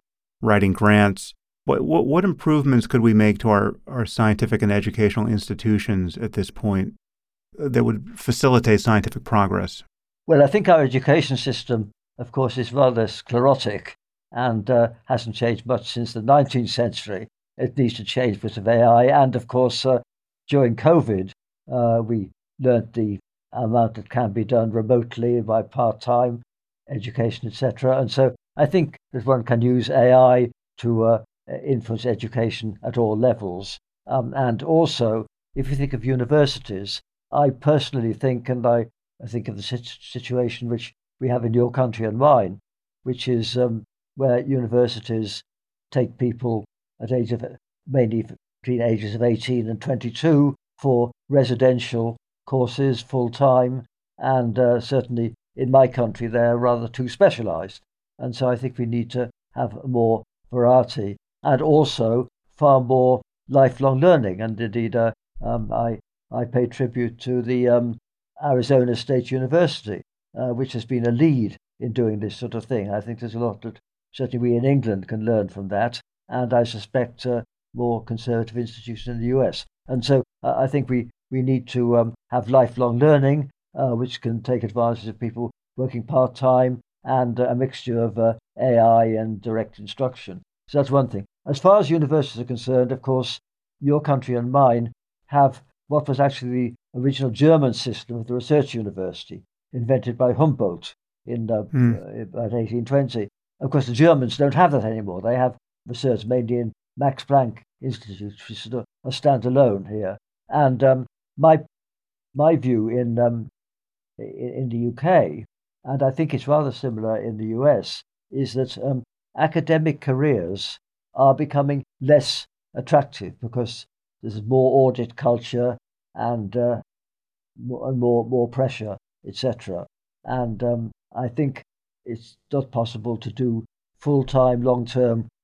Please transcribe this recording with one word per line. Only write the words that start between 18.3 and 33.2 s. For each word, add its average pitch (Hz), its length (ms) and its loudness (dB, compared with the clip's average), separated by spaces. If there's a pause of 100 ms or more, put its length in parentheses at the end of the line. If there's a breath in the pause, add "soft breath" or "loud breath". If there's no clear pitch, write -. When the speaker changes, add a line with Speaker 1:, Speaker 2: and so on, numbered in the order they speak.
Speaker 2:
because - 180 -8
of 101 100 -6
A 117 140 4
I. 117 240 6
And 135 300 4
of 117 120 -6
course, 127 380 0
uh, 127 160 2 (460)
during 131 280 2
covid, 113 560 2 (400)
uh, 117 320 2
we 110 260 -4 (300)
learnt 120 340 2
the 107 260 -4 (320)
amount 113 440 0
that 104 140 -16
can 123 220 -2
be 110 140 -2
done 113 260 0
remotely 120 680 0
by 110 220 0
part-time 120 800 -2 (480)
education, 117 580 -4
et 113 60 -10
cetera. 131 460 0
And 123 120 -2
so 131 220 2 (240)
I 147 80 2
think 151 320 0 (160)
that 120 120 -6
one 131 180 2
can 120 180 0
use 123 280 2
A 127 240 4
I 127 380 6 (280)
to, 117 240 0
uh, 113 200 2 (420)
influence 113 400 -4
education 110 800 -4
at 120 140 -6
all 107 200 0
levels. 104 600 -2 (300)